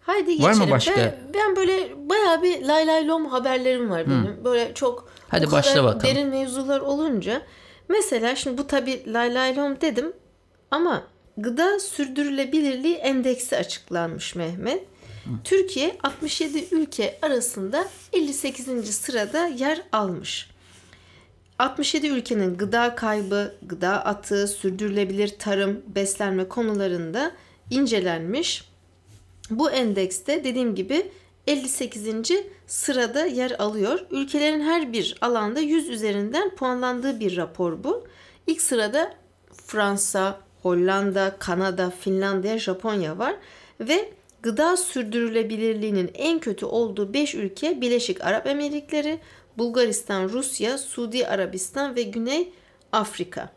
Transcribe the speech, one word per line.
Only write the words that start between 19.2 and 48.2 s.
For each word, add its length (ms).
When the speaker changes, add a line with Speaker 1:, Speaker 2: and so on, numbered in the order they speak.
Speaker 1:
yer 360
almış. 580
Altmış 360
yedi 120
ülkenin 500
gıda 380
kaybı, 680
gıda 420
atığı, 440
sürdürülebilir 800
tarım, 420
beslenme 540
konularında 840
incelenmiş. 1000
Bu 200
endekste 720
dediğim 300
gibi 360
elli 220
sekizinci 760
sırada 600
yer 240
alıyor. 380
Ülkelerin 500
her 320
bir 280
alanda 400
yüz 280
üzerinden 640
puanlandığı 680
bir 160
rapor 480
bu. 220
İlk 160
sırada 520
Fransa, 760
Hollanda, 760
Kanada, 520
Finlandiya, 580
Japonya 600
var. 180
Ve 320
gıda 340
sürdürülebilirliğinin 1400
en 240
kötü 280
olduğu 480
beş 200
ülke 460
Birleşik 440